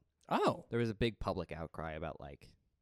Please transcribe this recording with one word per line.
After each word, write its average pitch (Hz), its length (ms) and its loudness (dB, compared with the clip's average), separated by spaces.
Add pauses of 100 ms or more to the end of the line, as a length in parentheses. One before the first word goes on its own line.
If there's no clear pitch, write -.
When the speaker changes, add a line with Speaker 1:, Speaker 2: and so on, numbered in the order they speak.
(300)
Speaker 1:
Oh. - 400 4
Speaker 2:
There 117 100 0
was 117 100 4
a 107 60 -2
big 113 240 2
public 87 320 -2
outcry 80 420 -6
about, 78 260 -6
like, 71 300 -12 (320)